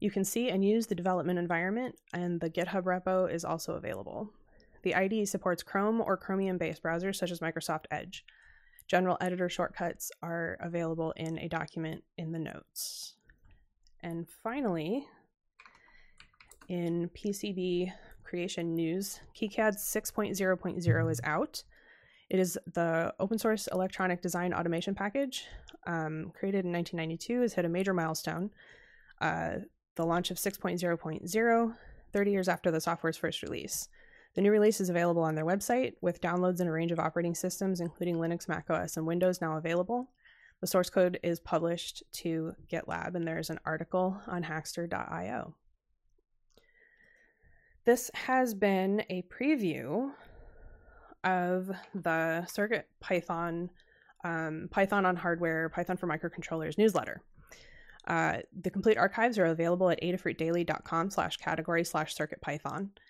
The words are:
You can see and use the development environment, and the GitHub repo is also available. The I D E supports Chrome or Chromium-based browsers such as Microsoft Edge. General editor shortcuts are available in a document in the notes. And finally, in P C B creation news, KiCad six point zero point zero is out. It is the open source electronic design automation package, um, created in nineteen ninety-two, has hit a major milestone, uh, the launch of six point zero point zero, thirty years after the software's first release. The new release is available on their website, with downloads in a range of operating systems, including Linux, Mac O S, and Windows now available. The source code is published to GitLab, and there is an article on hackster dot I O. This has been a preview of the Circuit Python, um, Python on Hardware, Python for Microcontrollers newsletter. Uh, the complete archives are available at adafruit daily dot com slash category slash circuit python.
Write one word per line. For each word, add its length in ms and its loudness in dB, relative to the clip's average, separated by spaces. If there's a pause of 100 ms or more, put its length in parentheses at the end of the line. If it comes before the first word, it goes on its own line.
You 100 0
can 140 0
see 240 0
and 160 2
use 220 4
the 80 -2
development 440 0
environment, 560 -2 (180)
and 280 -2
the 80 0
GitHub 340 -2
repo 480 2
is 140 -4
also 300 -4
available. 580 -8 (480)
The 140 0
I 120 2
D 140 0
E 40 2
supports 380 -2
Chrome 380 0
or 160 0
Chromium-based 640 -2
browsers 320 -2
such 160 -2
as 80 -8
Microsoft 500 -4
Edge. 360 -8 (640)
General 340 4
editor 280 0
shortcuts 600 -4 (120)
are 380 -4
available 540 -2
in 220 -4
a 100 -6
document 560 -4 (140)
in 140 -6
the 80 -4
notes. 760 -10 (880)
And 260 -8
finally, 800 -2 (1600)
in 440 0
P 180 -4
C 200 -4
B 400 0 (320)
creation 500 -4
news, 460 -2 (200)
KiCad 360 2
six 340 -4
point 260 -2
zero 220 2
point 240 -4
zero 280 4
is 140 -2
out. 400 -2 (680)
It 80 4
is 180 2 (160)
the 460 2
open 180 2
source 300 0
electronic 560 0
design 320 0
automation 400 0
package, 500 -2 (400)
um, 500 -4
created 300 0
in 60 0
nineteen 260 -2
ninety-two, 440 -2
has 120 2
hit 120 2
a 40 2
major 240 2
milestone, 560 -2 (720)
uh, 360 0 (400)
the 80 0
launch 260 0
of 80 -6
six 180 -2
point 220 -2
zero 180 0
point 320 -8
zero, 460 4 (360)
thirty 200 4
years 160 2
after 240 2
the 100 2
software's 360 -2
first 260 -4
release. 440 -6 (480)
The 60 2
new 100 6
release 280 6
is 100 2
available 340 4
on 100 2
their 100 0
website, 580 0
with 200 0
downloads 400 2
in 60 2
a 40 0
range 200 0
of 80 -2
operating 340 0
systems, 480 -2
including 360 -2
Linux, 300 -2
Mac 220 -4
O 60 2
S, 200 -2
and 120 -2
Windows 340 2
now 160 -2
available. 540 -2 (500)
The 60 -2
source 240 4
code 320 4
is 160 0
published 640 -2 (140)
to 360 -2 (180)
GitLab, 440 -4
and 120 -2
there 120 -4
is 100 -6
an 160 -6
article 640 -2
on 160 -4
hackster 440 -6
dot 240 -4
I 200 -6
O. 240 -8 (2250)
This 280 4
has 400 2
been 560 4
a 140 -4
preview 880 0 (1120)
of 480 2 (240)
the 500 0
Circuit 420 -2 (120)
Python, 720 -2 (520)
um, 460 -4
Python 380 4
on 80 4
Hardware, 540 0
Python 280 -2
for 80 -4
Microcontrollers 720 -4
newsletter. 460 4 (840)
Uh, 300 2 (240)
the 80 0
complete 280 4
archives 420 4
are 60 8
available 440 4
at 140 2
adafruit 340 -2
daily 260 2
dot 200 -2
com 260 0
slash 280 -2
category 460 0
slash 300 -2
circuit 280 -6
python. 500 -6 (180)